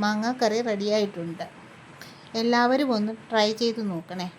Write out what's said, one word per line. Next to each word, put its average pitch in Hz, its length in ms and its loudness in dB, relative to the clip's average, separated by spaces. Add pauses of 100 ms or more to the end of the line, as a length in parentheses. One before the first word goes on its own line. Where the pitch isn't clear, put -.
മാങ്ങാക്കറി 220 560 0 (100)
റെഡിയായിട്ടുണ്ട്. 196 760 -2 (960)
എല്ലാവരും 240 560 4
ഒന്ന് 214 160 -2 (180)
ട്രൈ 214 160 4 (140)
ചെയ്ത് 233 280 0
നോക്കണേ. 180 380 -6 (100)